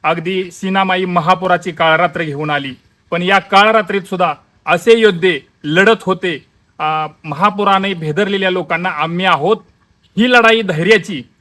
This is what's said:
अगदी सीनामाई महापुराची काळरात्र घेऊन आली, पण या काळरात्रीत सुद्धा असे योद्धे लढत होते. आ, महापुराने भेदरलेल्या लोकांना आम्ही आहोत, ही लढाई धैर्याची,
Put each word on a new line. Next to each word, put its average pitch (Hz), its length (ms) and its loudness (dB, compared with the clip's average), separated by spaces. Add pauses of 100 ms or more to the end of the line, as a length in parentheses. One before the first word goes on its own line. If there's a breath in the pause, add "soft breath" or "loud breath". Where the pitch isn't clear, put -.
अगदी 175 480 -4
सीनामाई 190 540 -2
महापुराची 175 680 0
काळरात्र 165 500 0
घेऊन 151 280 -6
आली, 139 240 -6 (360)
पण 175 120 -4
या 190 160 2
काळरात्रीत 196 640 2
सुद्धा 175 320 -2 (320)
असे 202 320 4
योद्धे 180 420 2 (240)
लढत 175 380 2
होते. 180 420 -4 (340)
आ, 156 280 -2 (180)
महापुराने 196 680 -2
भेदरलेल्या 190 560 -2
लोकांना 180 380 -4
आम्ही 165 360 -4
आहोत, 180 320 2 (600)
ही 240 120 2
लढाई 226 320 4
धैर्याची, 175 600 0 (180)